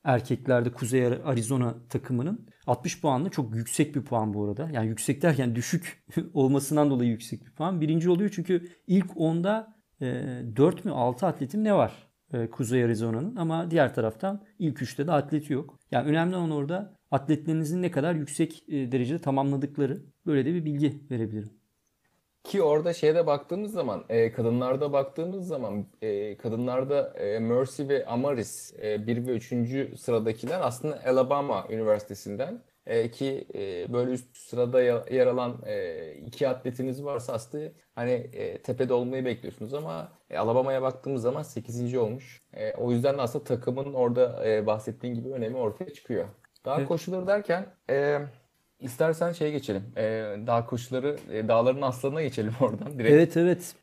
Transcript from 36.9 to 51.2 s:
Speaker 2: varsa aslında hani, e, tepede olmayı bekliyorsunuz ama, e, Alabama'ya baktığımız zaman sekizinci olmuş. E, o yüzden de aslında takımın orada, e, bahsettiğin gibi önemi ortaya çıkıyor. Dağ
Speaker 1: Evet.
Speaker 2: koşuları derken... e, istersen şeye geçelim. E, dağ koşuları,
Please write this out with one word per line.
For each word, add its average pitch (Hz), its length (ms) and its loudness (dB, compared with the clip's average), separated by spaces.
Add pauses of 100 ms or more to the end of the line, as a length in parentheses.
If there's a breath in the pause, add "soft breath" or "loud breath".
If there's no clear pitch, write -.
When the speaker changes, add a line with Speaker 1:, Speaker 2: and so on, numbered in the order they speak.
Speaker 2:
varsa 139 280 -6
aslında 147 320 -8 (300 soft breath)
hani, 120 160 -2
e, 107 480 -4
tepede 127 360 0
olmayı 127 300 0
bekliyorsunuz 120 500 -6
ama, 160 380 -8 (180)
e, 76 80 -6
Alabama'ya 131 440 2
baktığımız 131 400 -4
zaman 131 200 -2
sekizinci 120 560 -6
olmuş. 117 440 -4 (100)
E, 107 200 -6
o 120 200 -2
yüzden 139 260 2
de 135 40 0
aslında 127 220 -2
takımın 135 500 -2
orada, 120 540 2
e, 107 180 4
bahsettiğin 110 480 -2
gibi 117 140 -6
önemi 127 280 -4
ortaya 123 360 -2
çıkıyor. 95 360 -4 (360)
Dağ 135 140 0
Speaker 1:
Evet. 139 100 0
Speaker 2:
koşuları 180 380 -2
derken... 196 400 0 (240)
e, 143 280 2 (640)
istersen 160 520 0
şeye 151 180 -2
geçelim. 113 320 -2 (140)
E, 110 60 -2 (440)
dağ 117 200 2
koşuları, 127 500 -4 (160)